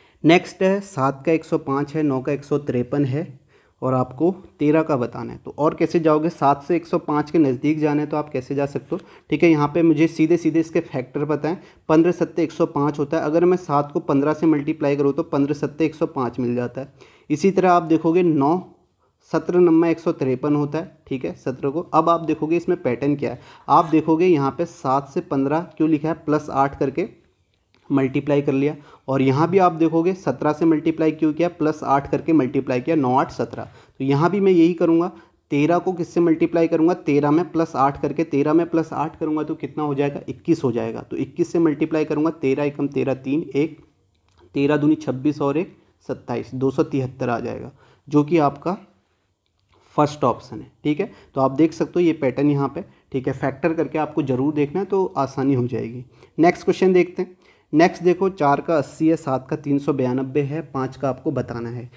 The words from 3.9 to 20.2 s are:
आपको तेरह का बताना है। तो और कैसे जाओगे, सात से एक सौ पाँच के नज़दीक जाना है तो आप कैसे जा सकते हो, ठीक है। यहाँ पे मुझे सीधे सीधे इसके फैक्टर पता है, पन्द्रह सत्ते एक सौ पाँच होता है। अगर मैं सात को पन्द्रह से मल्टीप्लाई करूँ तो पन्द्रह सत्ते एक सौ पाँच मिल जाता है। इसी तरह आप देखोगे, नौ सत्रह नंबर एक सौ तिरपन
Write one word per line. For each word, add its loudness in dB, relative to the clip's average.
आपको 0
तेरह 4
का -2
बताना -6
है। -14
तो -14
और 0
कैसे 0
जाओगे, 2
सात 0
से 0
एक -4
सौ -2
पाँच -2
के 4
नज़दीक 0
जाना 0
है -4
तो -4
आप -6
कैसे -6
जा 0
सकते -6
हो, -8
ठीक 2
है। 8
यहाँ 4
पे 0
मुझे 4
सीधे 2
सीधे 0
इसके -2
फैक्टर -6
पता -2
है, -6
पन्द्रह 6
सत्ते -2
एक -2
सौ 0
पाँच -2
होता -2
है। -2
अगर 2
मैं 4
सात -2
को -4
पन्द्रह 0
से -2
मल्टीप्लाई 0
करूँ 2
तो -2
पन्द्रह 0
सत्ते -2
एक -4
सौ -4
पाँच -6
मिल -2
जाता -6
है। -16
इसी 2
तरह 4
आप 4
देखोगे, 2
नौ 0
सत्रह 0
नंबर 6
एक 0
सौ -2
तिरपन -2